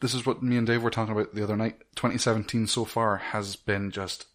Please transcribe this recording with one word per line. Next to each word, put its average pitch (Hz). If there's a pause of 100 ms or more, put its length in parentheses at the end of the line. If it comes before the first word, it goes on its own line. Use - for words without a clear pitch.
This 123
is 123
what 127
me 123
and 117
Dave 117
were 117
talking 110
about 107
the 104
other 104
night. 113 (140)
Twenty 123
seventeen 110
so 113
far 107
has 98
been 101
just -